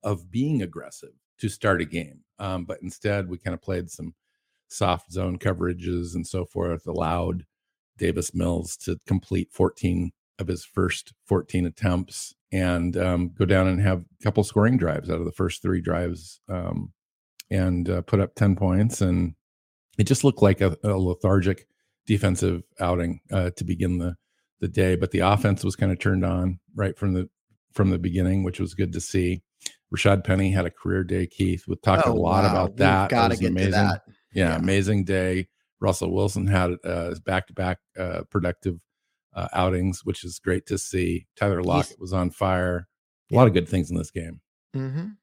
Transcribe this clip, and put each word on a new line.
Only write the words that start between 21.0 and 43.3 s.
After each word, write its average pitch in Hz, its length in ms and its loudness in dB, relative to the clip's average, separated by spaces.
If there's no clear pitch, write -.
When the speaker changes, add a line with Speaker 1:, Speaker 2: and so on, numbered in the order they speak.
Speaker 1:
defensive 92 580 0
outing, 87 400 -2
uh, 92 260 0
to - 80 -6
begin 87 320 -2
the, 87 180 -4
the 90 80 -2
day. 92 260 2
But 87 160 -2
the 90 80 0
offense 98 460 2
was 95 100 -2
kinda 95 220 0
turned 95 260 0
on 90 360 -2
right 101 240 -2
from 98 180 0
the, 92 140 -2
from 98 160 4
the 90 100 0
beginning, 92 440 0
which 92 180 -4
was 87 140 -6
good 90 180 -2
to 85 80 -4
see. 90 400 -2
Rashad 98 300 2
Penny 95 280 2
had 92 160 2
a 87 40 -6
career 92 320 -2
day, 90 240 -2
Keith. 92 400 -2
We've 92 140 -6
talked 147 260 4
a 120 40 2
Speaker 2:
Oh, 113 40 2
Speaker 1:
lot 87 280 4
Speaker 2:
wow. 101 80 4
Speaker 1:
about 95 180 2
Speaker 2:
We've - 80 -12
Speaker 1:
that. 95 340 4
It - 40 0
Speaker 2:
gotta 117 160 4
Speaker 1:
was 110 80 -4
an - 20 0
Speaker 2:
get 92 60 0
to 90 60 0
Speaker 1:
amazing, 98 60 2
Speaker 2:
that. 95 300 2
Speaker 1:
yeah, 90 180 2
Speaker 2:
Yeah. 82 40 0
Speaker 1:
amazing 95 480 2
day. 92 460 0
Russell 90 320 0
Wilson 98 320 0
had, 90 380 2
uh, 87 260 -4
his 85 120 -8
back-to-back, 92 580 -4
uh, 87 320 -6
productive, 87 500 -2
uh, 87 200 -8
outings, 92 500 0
which - 220 -6
is 90 120 -12
great - 300 -2
to 101 100 -4
see. 90 480 -4
Tyler 98 220 0
Speaker 2:
He's 90 80 -2
Speaker 1:
Lockett 87 340 0
was 90 100 -8
on 90 180 0
fire. 90 480 0
A 90 80 -8